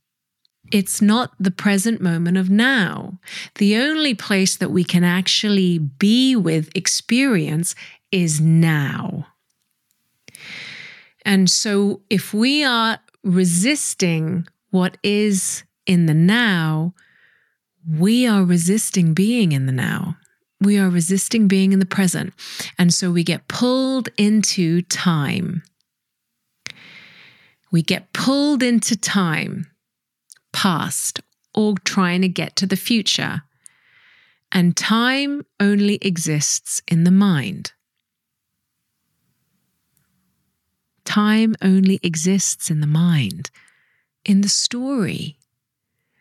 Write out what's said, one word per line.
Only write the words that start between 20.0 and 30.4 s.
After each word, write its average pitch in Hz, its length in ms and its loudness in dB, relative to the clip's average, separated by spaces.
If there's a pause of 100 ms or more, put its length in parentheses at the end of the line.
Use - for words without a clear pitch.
We 202 160 4
are 196 120 4
resisting 190 580 0
being 190 260 4
in 190 60 4
the 190 80 2
present. 185 480 -2 (440)
And 170 140 4
so 180 200 -2
we 170 100 0
get 165 240 -4
pulled 262 640 -2 (100)
into 190 640 2
time. 160 800 -2 (2000)
We 165 120 2
get - 300 -4
pulled 277 520 0
into 240 320 0
time, 165 760 -2 (840)